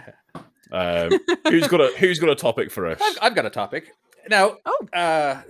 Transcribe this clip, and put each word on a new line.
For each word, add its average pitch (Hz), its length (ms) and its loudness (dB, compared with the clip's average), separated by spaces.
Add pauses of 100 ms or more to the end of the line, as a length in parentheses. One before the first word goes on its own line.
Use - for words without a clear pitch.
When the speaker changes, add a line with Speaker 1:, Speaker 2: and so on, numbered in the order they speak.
Speaker 1:
<laughs> - 60 -20 (600)
Speaker 2:
Um, 87 380 0 (340)
who's 311 240 4
got 175 120 4
a, 131 160 4
who's 180 220 0
got 160 100 2
a 139 60 4
topic - 380 -2
for 90 160 -4
us? 80 120 -4
Speaker 1:
I've, 415 220 0
I've 226 140 2
got 127 100 -2
a 101 40 -6
topic. 117 420 -8 (360)
Now, 202 280 2 (100)
Speaker 3:
Oh. 466 260 -4
Speaker 1:
uh, 156 580 0